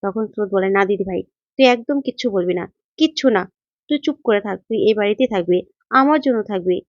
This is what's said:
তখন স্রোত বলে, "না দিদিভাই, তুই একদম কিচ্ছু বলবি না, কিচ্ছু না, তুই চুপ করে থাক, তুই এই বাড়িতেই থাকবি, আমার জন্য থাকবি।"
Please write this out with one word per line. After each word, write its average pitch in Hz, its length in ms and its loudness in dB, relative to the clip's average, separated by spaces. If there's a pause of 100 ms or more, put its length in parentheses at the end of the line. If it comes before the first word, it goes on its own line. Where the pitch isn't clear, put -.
তখন 202 260 -4
স্রোত 208 260 -6
বলে, 190 180 0
"না 196 140 2
দিদিভাই, 185 360 -4 (380)
তুই 262 80 6
একদম 247 340 2
কিচ্ছু 254 300 -6
বলবি 180 240 -2
না, 175 100 -4 (340)
কিচ্ছু 311 320 0
না, 196 120 2 (480)
তুই 294 80 0
চুপ 294 260 -4
করে 208 160 2
থাক, 202 220 -6
তুই 220 160 -4
এই 214 160 4
বাড়িতেই 208 340 0
থাকবি, 180 300 0 (320)
আমার 277 300 4
জন্য 269 220 0
থাকবি।" 185 340 -2 (120)